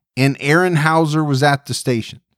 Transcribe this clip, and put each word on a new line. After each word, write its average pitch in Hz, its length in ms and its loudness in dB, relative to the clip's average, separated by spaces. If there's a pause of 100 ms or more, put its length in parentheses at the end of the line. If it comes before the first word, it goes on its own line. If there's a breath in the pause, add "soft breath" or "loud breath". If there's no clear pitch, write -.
(160)
and 135 240 0
Aaron 170 360 2
Hauser 156 480 0
was 139 180 0
at 143 240 0
the 123 80 -8
station. - 480 -6 (160)